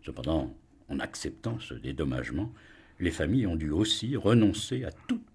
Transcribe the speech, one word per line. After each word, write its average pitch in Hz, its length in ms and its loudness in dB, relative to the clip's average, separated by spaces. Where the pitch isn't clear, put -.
Cependant, 65 540 -2
en 69 140 -4
acceptant - 580 -6
ce - 140 -12
dédommagement, 65 800 -4
les 87 100 2
familles 104 360 2
ont 82 100 0
dû 78 120 -2
aussi 107 460 0
renoncer 113 720 4
à - 60 -6
toute 240 280 -4